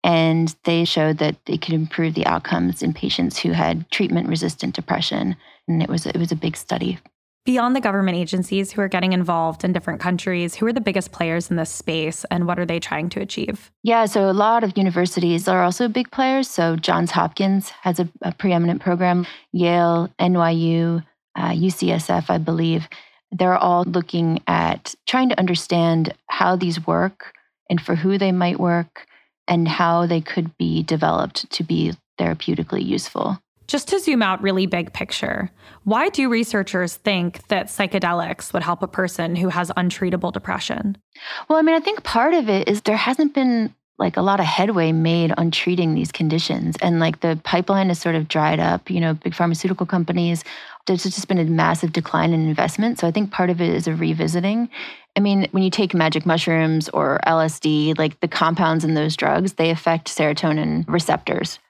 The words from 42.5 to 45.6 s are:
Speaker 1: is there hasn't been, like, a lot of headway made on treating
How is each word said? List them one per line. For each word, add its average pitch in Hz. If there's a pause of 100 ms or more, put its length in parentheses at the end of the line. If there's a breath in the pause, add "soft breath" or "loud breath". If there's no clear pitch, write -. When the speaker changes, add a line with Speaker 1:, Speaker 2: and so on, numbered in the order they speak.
Speaker 1:
is 208
there 214
hasn't 285
been, 240 (240)
like, 185
a 190
lot 196
of 165
headway 175
made 165
on 170
treating 170